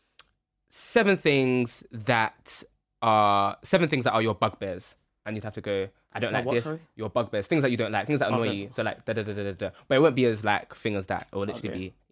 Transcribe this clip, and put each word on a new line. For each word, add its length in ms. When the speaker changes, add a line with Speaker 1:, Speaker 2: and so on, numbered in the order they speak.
Speaker 1:
seven 460
things 760
that 720
are, 600
seven 260
things 140
that 120
are 80
your 120
bugbears. 600
And 100
you'd 80
have 80
to 80
go, 260
"I 40
don't 140
Speaker 2:
My 60
Speaker 1:
like 80
Speaker 2:
what, 80
Speaker 1:
this." 100
Speaker 2:
sorry? 160
Speaker 1:
Your 140
bugbears, 360
things 160
that 80
you 60
don't 160
like, 140
things 140
that 80
annoy 200
Speaker 2:
Okay. 80
Speaker 1:
you. 160
So, 100
like, 220
da, 80
da, 100
da, 120
da, 100
da, 80
da. 180
But 100
it 40
won't 160
be 80
as, 200
like, 300
thing 220
as 120
that. 220
It 60
will 80
literally 240
Speaker 2:
Okay. 100
Speaker 1:
be 160